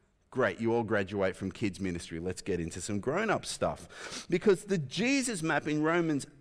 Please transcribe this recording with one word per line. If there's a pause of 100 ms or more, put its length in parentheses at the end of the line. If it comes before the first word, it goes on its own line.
(300)
Great,
you
all
graduate
from
kids
ministry.
Let's
get
into
some
grown-up
stuff.
Because
the
Jesus
map
in
Romans (140)